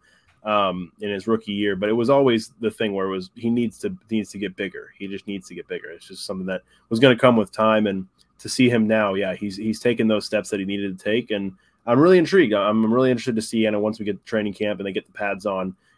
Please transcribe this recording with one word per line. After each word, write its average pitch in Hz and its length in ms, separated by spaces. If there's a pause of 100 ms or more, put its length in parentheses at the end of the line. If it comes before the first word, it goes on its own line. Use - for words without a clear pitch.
(440)
um, 95 480 (100)
in 104 80
his 98 180
rookie 110 240
year, 101 240
but 101 140
it 113 40
was 117 160
always 131 520
the 110 100
thing 107 220
where 95 140
it 95 40
was, 92 240
he 113 140
needs 117 300
to, 95 160 (140)
needs 110 220
to 104 60
get 98 180
bigger. - 420
He 98 100
just 98 200
needs 98 220
to 90 60
get 87 120
bigger. 85 220
It's 85 180
just - 180
something 95 220
that 92 140 (260)
was 113 120
gonna 123 180
come 123 180
with 104 160
time. 110 360
And 95 200 (320)
to - 80
see 127 220
him 110 180
now, 107 280
yeah, 95 200
he's, 101 220
he's 110 240
taken 120 260
those 107 180
steps 104 240
that 104 100
he 98 60
needed 101 320
to - 60
take. 113 280
And 98 220 (320)
I'm 120 140
really 185 180
intrigued. 160 360
I'm 107 400
really 127 180
interested 120 240
to 110 60
see, 113 180
you 107 120
know, 104 100
once 107 180
we 104 60
get 101 120
to - 120
training 107 240
camp 104 260
and 98 80
they 95 60
get 101 120
the - 60
pads 101 340
on, 95 300 (220)